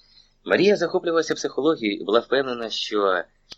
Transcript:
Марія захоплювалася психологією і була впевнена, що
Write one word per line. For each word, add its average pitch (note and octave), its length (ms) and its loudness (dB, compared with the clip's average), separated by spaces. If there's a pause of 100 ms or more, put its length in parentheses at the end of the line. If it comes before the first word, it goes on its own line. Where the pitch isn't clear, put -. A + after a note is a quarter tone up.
(460)
Марія D#3+ 300 4
захоплювалася E3 600 0
психологією C3+ 640 -2
і - 40 -10
була G2+ 160 2
впевнена, A#2+ 500 -2
що G2 540 -2 (340)